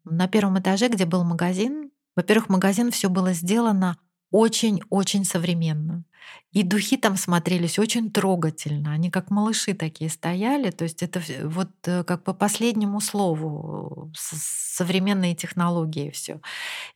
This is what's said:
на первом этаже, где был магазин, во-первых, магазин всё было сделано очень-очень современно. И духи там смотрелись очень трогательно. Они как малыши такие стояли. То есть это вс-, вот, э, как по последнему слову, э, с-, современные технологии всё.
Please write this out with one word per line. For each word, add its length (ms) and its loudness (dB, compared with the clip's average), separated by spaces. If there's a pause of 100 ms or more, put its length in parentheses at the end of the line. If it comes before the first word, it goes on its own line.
на 240 2
первом 300 4
этаже, 300 2
где 180 2
был 180 2
магазин, 680 -2 (260)
во-первых, 340 4
магазин 400 2
всё 200 0
было 240 2
сделано 600 2 (360)
очень-очень 920 2
современно. 800 -2 (480)
И 120 4
духи 340 0
там 180 2
смотрелись 640 0
очень 340 0
трогательно. 800 0
Они 180 0
как 200 -2
малыши 440 0
такие 360 -6
стояли. 640 -2
То 120 -6
есть 180 -6
это 180 -4
вс-, 260 -8
вот, 240 -4 (160)
э, 180 0
как 200 -4
по 100 -2
последнему 680 0
слову, 1120 -4
э, 60 -18
с-, 600 -8
современные 580 0
технологии 760 -2
всё. 300 -10 (560)